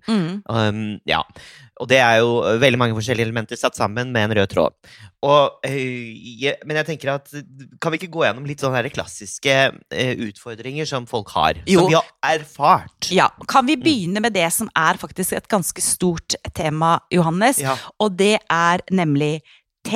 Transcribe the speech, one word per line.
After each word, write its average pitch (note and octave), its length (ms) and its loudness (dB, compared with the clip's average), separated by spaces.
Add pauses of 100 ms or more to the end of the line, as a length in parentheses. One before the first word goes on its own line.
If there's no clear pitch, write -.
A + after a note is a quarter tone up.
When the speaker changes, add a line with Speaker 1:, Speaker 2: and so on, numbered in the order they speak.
Speaker 1:
Mm. G3+ 380 -2
Speaker 2:
Um, G#2+ 600 -2
ja. D#2 180 0 (580)
Og - 80 -8
det C3 100 6
er A#2 220 6
jo, A#2+ 240 2
eh, G#2+ 120 2
veldig B2 220 4
mange A2+ 160 0
forskjellige A2 300 -2
elementer A2+ 320 -6
satt - 180 -2
sammen A#2+ 380 -4
med G#2+ 160 2
en A2 80 0
rød F#2+ 100 4
tråd. - 260 0 (500)
Og, C#3+ 420 4
eh, B2+ 480 -6 (260)
jeg, C#3 240 -2
men D3+ 140 -4
jeg D3+ 80 0
tenker D3+ 300 -6
at, - 160 -12 (500)
kan E3 100 -2
vi D#3+ 60 -2
ikke F3+ 160 -12
gå E3 100 0
gjennom B2 240 0
litt C#3+ 140 -10
sånne C3 160 0
her A#2+ 120 -2
klassiske, - 640 -4 (360)
eh, A#2+ 240 -2
utfordringer A#2 720 -10
som B2 180 -6
folk A2 280 -6
har, D#2+ 220 2 (100)
Speaker 1:
Jo. F#3 160 6
Speaker 2:
som D3+ 80 4
vi D#3+ 80 6
har - 80 0 (180)
erfart? D3+ 880 0
Speaker 1:
Ja. F3 160 4 (200)
Kan C4+ 180 2
vi D#4 100 2
Speaker 2:
Mm. B3 80 -4
Speaker 1:
begynne G#3+ 380 0
med A3+ 120 0
det E3+ 200 0
som A3 220 -4
er D#3+ 200 4
faktisk - 400 -8
et - 140 -8
ganske - 320 -2
stort - 540 -2 (180)
tema, D#3+ 460 0 (120)
Johannes? F3+ 480 2
Speaker 2:
Ja. C3+ 160 0 (240)
Speaker 1:
Og G#3 160 0
det G3+ 240 4 (100)
er E3+ 300 2 (120)
nemlig D3+ 500 2 (440)
T - 100 -8